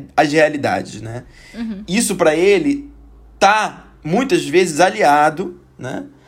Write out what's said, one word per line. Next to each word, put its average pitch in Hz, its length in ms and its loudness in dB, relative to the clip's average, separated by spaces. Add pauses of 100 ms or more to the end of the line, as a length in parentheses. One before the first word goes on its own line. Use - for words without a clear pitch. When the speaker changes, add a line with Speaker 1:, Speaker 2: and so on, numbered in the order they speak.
(160)
Speaker 1:
as 147 160 2
realidades, 143 680 -2
né? 113 220 -12 (300)
Speaker 2:
Uhum. 214 320 -10
Speaker 1:
Isso 202 300 -2
pra 156 180 2
ele 160 560 0 (480)
tá 202 500 0 (140)
muitas 151 440 0
vezes 160 340 0
aliado, 160 800 2 (180)
né, - 260 -10 (240)